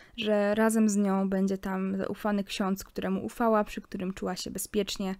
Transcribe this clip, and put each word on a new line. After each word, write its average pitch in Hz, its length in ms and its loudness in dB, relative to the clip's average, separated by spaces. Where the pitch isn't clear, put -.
że 208 380 2
razem 220 340 4
z 202 80 2
nią 196 320 2
będzie 190 300 2
tam 190 380 -4
zaufany 202 480 -2
ksiądz, 190 400 -2
któremu - 400 -4
ufała, 220 400 2
przy - 160 -8
którym 190 320 -6
czuła 185 240 -6
się - 140 -8
bezpiecznie, 196 680 -4